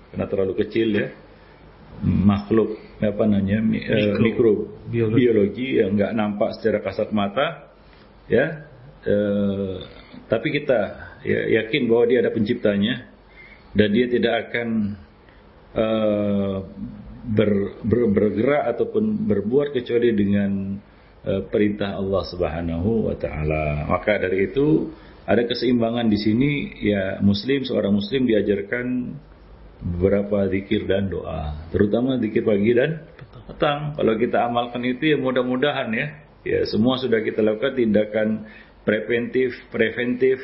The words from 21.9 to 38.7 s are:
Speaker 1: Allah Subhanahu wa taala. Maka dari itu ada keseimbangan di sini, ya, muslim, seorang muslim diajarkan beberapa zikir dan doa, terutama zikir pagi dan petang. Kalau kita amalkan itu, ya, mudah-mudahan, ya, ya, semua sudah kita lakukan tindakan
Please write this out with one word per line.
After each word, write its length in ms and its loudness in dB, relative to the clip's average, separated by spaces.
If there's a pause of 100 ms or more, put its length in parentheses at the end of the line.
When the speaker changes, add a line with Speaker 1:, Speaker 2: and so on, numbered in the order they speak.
Speaker 1:
Allah 320 0
Subhanahu 840 -2
wa 60 -4
taala. 720 -2
Maka 320 0
dari 320 0
itu 400 2 (340)
ada 220 2
keseimbangan 640 0
di 80 2
sini, 320 2 (340)
ya, 380 0
muslim, 420 0
seorang 320 0
muslim 320 0
diajarkan 880 0 (680)
beberapa 640 0
zikir 400 -2
dan 240 0
doa, 560 -8
terutama 480 4
zikir 240 0
pagi 320 4
dan 320 2 (400)
petang. 480 -2
Kalau 240 2
kita 320 2
amalkan 320 -2
itu, 320 0
ya, 80 2
mudah-mudahan, 720 0
ya, 140 -2 (340)
ya, 240 -2
semua 320 2
sudah 240 0
kita 240 0
lakukan 320 0
tindakan 720 0 (360)